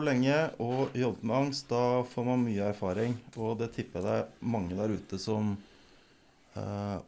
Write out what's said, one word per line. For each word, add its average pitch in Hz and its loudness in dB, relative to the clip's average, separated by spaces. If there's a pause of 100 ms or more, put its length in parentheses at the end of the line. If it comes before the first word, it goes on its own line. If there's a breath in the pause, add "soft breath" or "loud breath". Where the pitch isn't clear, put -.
lenge 139 4 (260)
og 131 0
jobbet 117 0
med 113 4
angst, 139 0
da 123 4
får 120 -4
man 127 2
mye 104 2
erfaring. 104 0 (240)
Og 110 -2
det 113 -2
tipper 90 -6
jeg 98 -2
det 110 2
er - -6
mange 90 -2
der 107 0
ute 98 -8
som, 107 0 (1040 soft breath)
eh, 101 -4 (120)